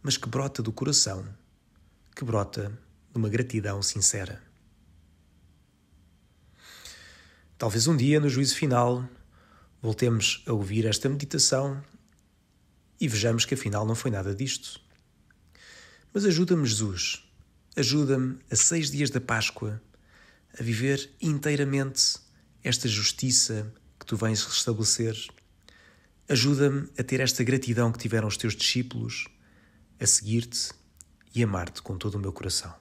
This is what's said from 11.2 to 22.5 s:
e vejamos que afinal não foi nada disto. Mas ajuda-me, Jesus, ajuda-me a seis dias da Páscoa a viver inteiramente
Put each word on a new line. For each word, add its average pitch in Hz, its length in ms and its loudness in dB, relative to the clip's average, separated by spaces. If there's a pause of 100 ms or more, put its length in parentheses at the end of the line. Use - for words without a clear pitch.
e 156 80 -2
vejamos 113 380 2
que 135 100 0
afinal 104 280 -2
não 110 120 0
foi 123 160 -2
nada 98 240 -2
disto. - 440 -6 (1300)
Mas 202 100 0
ajuda-me, 170 440 4
Jesus, 104 560 -2 (520)
ajuda-me 131 640 2 (140)
a 120 40 -2
seis 156 360 2
dias 143 180 0
da 131 100 -2
Páscoa 110 640 -4 (760)
a 123 40 -4
viver 131 480 0 (100)
inteiramente 143 1000 0 (440)